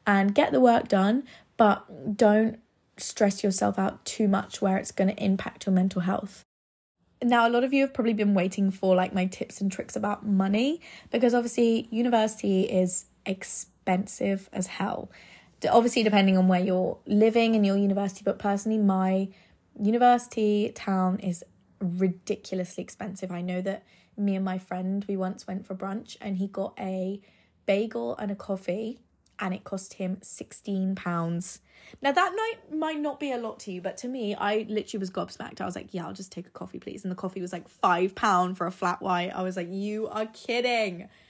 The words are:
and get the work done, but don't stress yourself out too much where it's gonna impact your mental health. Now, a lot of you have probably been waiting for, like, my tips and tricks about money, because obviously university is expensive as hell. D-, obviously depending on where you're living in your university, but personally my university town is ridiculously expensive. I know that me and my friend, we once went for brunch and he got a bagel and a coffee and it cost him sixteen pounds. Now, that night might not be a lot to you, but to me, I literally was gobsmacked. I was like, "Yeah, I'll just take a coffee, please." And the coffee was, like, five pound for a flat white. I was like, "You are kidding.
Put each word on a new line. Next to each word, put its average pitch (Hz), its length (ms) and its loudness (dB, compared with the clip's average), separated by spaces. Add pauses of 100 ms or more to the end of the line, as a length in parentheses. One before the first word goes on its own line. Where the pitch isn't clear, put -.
and 202 260 4
get 285 180 4
the 262 100 4
work 233 260 4
done, 208 360 2 (340)
but 202 580 2
don't 220 440 4 (380)
stress - 460 0
yourself 202 340 0
out - 280 -2
too - 220 0
much - 340 0
where 190 160 2
it's - 140 -6
gonna 190 260 0
impact - 480 -2
your 190 80 2
mental 185 280 2
health. 190 420 -4 (800)
Now, 233 240 6
a - 20 6
lot 240 140 4
of 262 100 0
you 269 80 6
have 269 120 2
probably 233 200 2
been 202 200 2
waiting 190 380 2
for, 190 220 2
like, 185 200 2
my 190 120 0
tips - 360 -8
and 196 100 -2
tricks - 240 -8
about 208 300 -4
money, 208 560 2 (300)
because 233 220 4
obviously 233 560 2
university 220 720 2
is 185 420 0 (200)
expensive 196 1300 -4
as 180 160 -4
hell. - 420 -6 (520)
D-, - 60 0
obviously 233 360 6
depending 196 340 6
on 185 100 6
where 185 120 6
you're 185 460 0
living 226 500 4
in 214 80 4
your 196 140 4
university, 196 460 0
but 196 140 -2
personally 208 400 -2
my 190 520 2 (500)
university 220 960 2
town 185 440 0
is 175 240 -6 (360)
ridiculously 185 1040 -4
expensive. 190 480 -10
I 175 100 -8
know 180 200 -4
that 190 220 -6 (340)
me 202 180 0
and 190 100 -2
my 185 120 -2
friend, 185 500 -4
we 196 100 -2
once 185 300 -6
went 190 180 -8
for - 80 -10
brunch 190 480 -10
and 196 160 -4
he 196 100 -2
got 196 320 -6
a 190 420 -6 (440)
bagel 226 520 -2
and 202 120 -6
a 196 60 -6
coffee 202 640 -6 (380)
and 190 160 -4
it 190 120 -10
cost - 300 -10
him 190 260 -6
sixteen - 760 -6
pounds. 170 640 -4 (420)
Now, 277 120 2
that 359 200 2
night 440 460 -6
might 311 200 -4
not 294 200 -4
be 277 140 -4
a 240 40 -4
lot 226 240 -8
to 202 100 -10
you, 180 100 -8
but 185 160 -6
to 247 100 -10
me, 240 260 -4
I 208 360 -2
literally 214 300 -4
was 185 120 -6
gobsmacked. - 480 -8
I - 60 -6
was 180 100 -6
like, - 180 -14
"Yeah, 170 140 -8
I'll 190 60 -10
just 196 180 -14
take 180 160 -14
a - 40 -20
coffee, - 280 -14
please." - 240 -14
And 185 80 -6
the 185 60 -8
coffee 190 240 -8
was, 180 100 -8
like, 170 160 -10
five 185 480 0
pound 185 420 2
for 175 80 -2
a 175 60 -4
flat 185 300 -4
white. 180 340 -2
I 185 80 -6
was 185 140 -6
like, 175 120 -6
"You 208 380 -6
are 214 200 -4
kidding. 226 840 -2 (200)